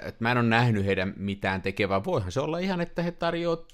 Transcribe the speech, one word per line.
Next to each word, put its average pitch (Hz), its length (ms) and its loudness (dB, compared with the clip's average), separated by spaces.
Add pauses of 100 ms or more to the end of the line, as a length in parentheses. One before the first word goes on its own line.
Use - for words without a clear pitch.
et - 140 -10
mä 113 100 2
en 127 60 4
oo 120 60 4
nähnyt 113 440 4
heidän 95 300 2
mitään 98 460 -4
tekevää. 98 420 0
Voihan 139 280 -2
se 135 80 -2
olla 156 180 -2
ihan, 185 220 -2
että 170 220 -4
he 170 80 -2
tarjoaa, 170 460 -2 (180)